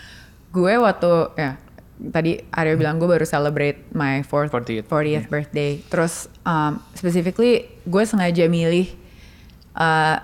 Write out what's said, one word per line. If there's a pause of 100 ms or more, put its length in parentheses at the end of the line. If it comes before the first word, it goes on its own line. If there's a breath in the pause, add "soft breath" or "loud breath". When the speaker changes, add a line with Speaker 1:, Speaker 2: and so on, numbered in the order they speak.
(500 loud breath)
Speaker 1:
gue
waktu, (220)
ya, (560)
tadi
Aryo
bilang
gue
baru
celebrate
my
fourth-,
Speaker 2:
Fortieth.
Speaker 1:
fortieth
Speaker 2:
Iya.
Speaker 1:
birthday. (120)
Terus, (160)
um, (100)
specifically (280)
gue
sengaja
milih, (840 loud breath)
uh,